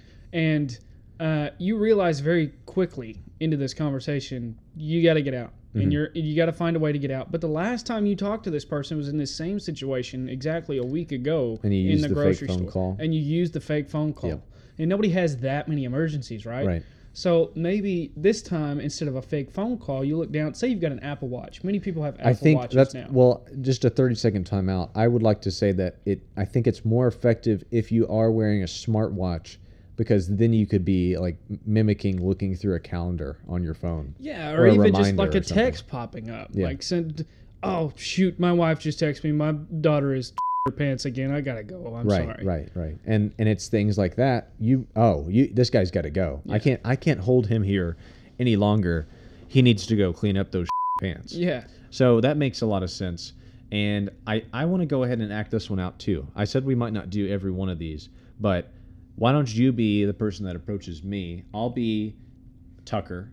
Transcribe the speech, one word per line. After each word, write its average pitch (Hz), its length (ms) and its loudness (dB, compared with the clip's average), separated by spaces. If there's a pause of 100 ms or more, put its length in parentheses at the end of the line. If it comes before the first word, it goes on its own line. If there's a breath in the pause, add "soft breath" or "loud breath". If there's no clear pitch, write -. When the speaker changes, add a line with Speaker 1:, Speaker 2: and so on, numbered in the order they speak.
(340 soft breath)
Speaker 1:
And, 151 440 0 (400 soft breath)
uh, 156 400 0
you 196 200 -2
realize 196 420 4
very 160 280 2 (180)
quickly 131 560 -4 (180)
into 156 160 0
this 139 160 -2
conversation, 135 880 -6 (180)
you 160 260 -2
gotta 160 200 6
get 139 120 -2
out. 120 160 -8 (200)
Speaker 2:
Mm-hmm. 104 100 -2
Speaker 1:
And 120 120 2
you're, 147 220 0
you 151 220 -2
gotta 165 160 2
find 165 240 0
a 160 40 0
way 151 120 2
to 147 60 0
get 139 120 -4
out. 131 220 -6
But 165 80 -4
the 165 80 -2
last 196 380 -2
time 220 180 -2
you 202 120 2
talked 208 280 -4
to 190 60 -6
this 147 160 -4
person 151 320 -6
was 143 100 -6
in 147 80 -4
this 139 180 -4
same 185 240 -4
situation 131 680 -6
exactly 151 480 -4
a 123 80 -2
week 156 280 -4
ago 127 500 -2
Speaker 2:
And 101 100 2
you 95 120 2
Speaker 1:
in - 20 2
Speaker 2:
used 98 180 4
Speaker 1:
the 147 40 0
Speaker 2:
the 95 80 0
fake - 80 0
Speaker 1:
grocery 98 240 0
Speaker 2:
phone 92 100 -2
Speaker 1:
store. 90 120 -4
Speaker 2:
call. 95 300 -2
Speaker 1:
And 160 140 -2
you 156 80 0
used 160 320 -2
the 156 60 -6
fake 151 280 -4
phone 151 240 -2
call. - 180 -6
Speaker 2:
Yep. - 160 -8 (320 soft breath)
Speaker 1:
And 160 120 -2
nobody 202 200 2
has 165 280 0
that 135 300 -2
many 147 160 -2
emergencies, 127 600 -4
right? 117 220 -4
Speaker 2:
Right. 85 160 0 (320 loud breath)
Speaker 1:
So 165 420 2
maybe 180 600 -2
this 202 260 2
time, 151 360 -4
instead 147 300 -6
of 131 80 -4
a 131 60 -6
fake 143 280 -6
phone 226 260 -4
call, 135 280 -4
you 151 120 0
look 165 140 -2
down. 151 240 -2
Say 240 140 -2
you've 214 120 0
got 156 120 0
an 120 80 -8
Apple 143 260 -8
Watch. - 380 -10
Many 196 160 0
people 175 240 -4
have 143 100 -4
Apple - 140 0
Speaker 2:
I - 60 8
think 151 260 6
Speaker 1:
Watches 123 160 -2
Speaker 2:
that's, 131 180 6
Speaker 1:
now. 131 160 -10
Speaker 2:
well, 127 340 6 (160)
just 127 240 0
a 120 60 6
thirty-second 113 580 2
timeout. 95 460 0
I 113 140 4
would 120 140 2
like 110 180 4
to 98 100 -4
say 101 220 2
that 90 320 0
it, 101 180 -2 (140)
I 104 80 -2
think 120 240 0
it's - 160 0
more 120 240 4
effective 113 640 2
if 113 180 0
you 113 160 4
are 110 240 2
wearing 107 320 2
a 87 40 -2
smartwatch, 92 880 -2 (400 soft breath)
because 104 320 2
then 107 240 4
you 110 120 4
could 98 200 2
be, 90 320 2
like, 87 220 -4 (120)
m-, 101 160 -8
mimicking 104 580 2
looking 95 300 -2
through 92 220 -2
a 82 40 -4
calendar 85 580 -6 (100)
on 90 160 -4
your 78 100 -4
phone. 78 460 -6
Speaker 1:
Yeah, 269 320 -8
Speaker 2:
Or - 80 2
Speaker 1:
or 120 60 8
Speaker 2:
a 107 80 8
Speaker 1:
even 104 180 8
just, 196 180 4
Speaker 2:
reminder 196 140 0
Speaker 1:
like, - 100 0
a 196 40 2
Speaker 2:
or 185 40 0
something. 202 220 2
Speaker 1:
text - 240 -4
popping 117 420 -10
up. 110 220 -12
Speaker 2:
Yeah. 95 140 0
Speaker 1:
Like, 139 180 -6
send, 160 420 -4 (380 soft breath)
"Oh, 170 320 -2
shoot, 185 420 0
my 175 140 4
wife 165 260 4
just 156 220 -4
texted 151 240 -2
me. 151 80 0
My 151 200 2 (280)
daughter 147 340 4
is 127 200 -6 (160)
<laughs> 988 160 -2
her 135 60 -2
pants 139 340 -2
again. 131 260 -4
I 147 80 -2
gotta 123 240 -6
go. 120 320 -12
I'm 117 100 -4
Speaker 2:
Right, 95 200 2
Speaker 1:
sorry." - 180 -8
Speaker 2:
right, 85 300 -2
right. 82 320 -6
And, 104 320 2
and 110 100 2
it's 104 200 0
things 104 300 2
like 92 180 2
that. 123 440 0
You, 127 340 2
"Oh, 92 340 4
you, 117 240 4
this 120 180 4
guy's 92 200 2
gotta 78 200 -2
go. 76 380 -2
I - 60 -4
Speaker 1:
Yeah. 107 60 4
Speaker 2:
can't, 131 240 2
I 120 100 0
can't 139 260 0
hold 120 280 4
him 113 160 2
here 92 320 0 (420 loud breath)
any 123 160 4
longer. 98 540 2 (400 loud breath)
He 131 140 4
needs 117 240 6
to 113 100 2
go 95 160 4
clean 101 240 0
up 98 160 -4
those 87 160 -2 (160)
<laughs> - 160 -4
pants." - 320 -8
Speaker 1:
Yeah. 165 320 -4 (260 loud breath)
Speaker 2:
So 123 300 4
that 143 160 2
makes 143 240 -2
a 117 60 -2
lot 98 180 0
of 87 60 -6
sense. 87 420 -8 (400 loud breath)
And 104 380 0 (180)
I, 110 240 -2
I 127 140 -4
wanna 180 200 0
go 135 160 0
ahead 123 180 -2
and 104 120 -4
act 107 180 -6
this 110 180 -2
one 95 120 -2
out 90 180 -6
too. 76 280 -2 (100)
I 104 80 0
said 131 200 0
we 135 120 0
might 117 160 0
not 98 180 -6
do 101 180 -2
every 98 220 -2
one 95 180 -2
of 87 120 -4
these, 78 300 -10 (280 soft breath)
but 95 340 0 (440 loud breath)
why 117 160 4
don't 139 200 0
you 123 200 4
be 107 320 2
the 101 100 0
person 101 320 -4
that 90 80 -6
approaches 87 480 -8
me? 92 400 -8 (100)
I'll 113 180 -4
be 110 440 -2 (720 loud breath)
Tucker, 101 480 -8